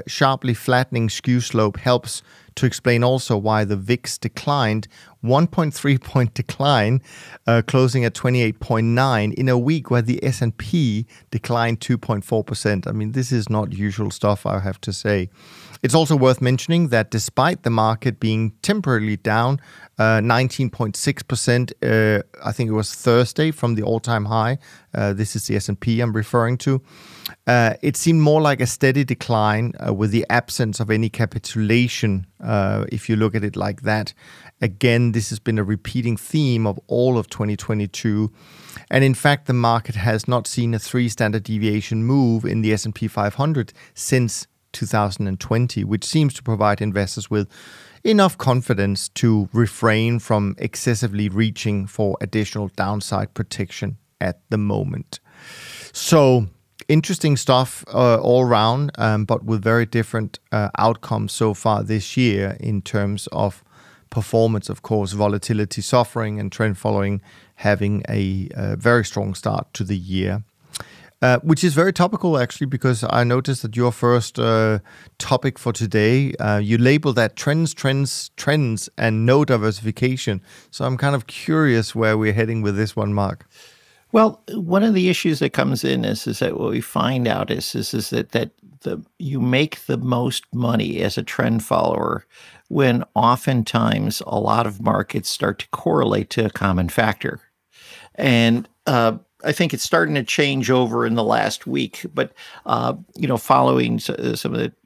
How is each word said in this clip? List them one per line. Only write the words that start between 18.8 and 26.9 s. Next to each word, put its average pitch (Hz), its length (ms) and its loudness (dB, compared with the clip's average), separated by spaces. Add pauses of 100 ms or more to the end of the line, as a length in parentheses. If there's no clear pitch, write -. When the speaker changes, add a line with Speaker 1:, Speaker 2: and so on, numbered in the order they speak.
Speaker 1:
down, 117 440 0 (380)
uh, 110 220 4
nineteen 120 500 0
point 110 260 -4
six - 260 -4
percent, 123 500 0 (100)
uh, 110 380 2 (220)
I 107 100 -4
think 110 180 -2
it 107 40 0
was 107 200 -4
Thursday, 123 560 2
from 120 240 -2
the 107 80 -2
all-time 110 440 -2
high. 113 320 0 (360)
Uh, 101 180 0
this 104 220 -4
is 104 140 -6
the 104 80 -2
S 101 120 -4
and 101 100 -4
P 117 220 0
I'm 117 120 0
referring 117 460 0
to. 135 220 0 (680)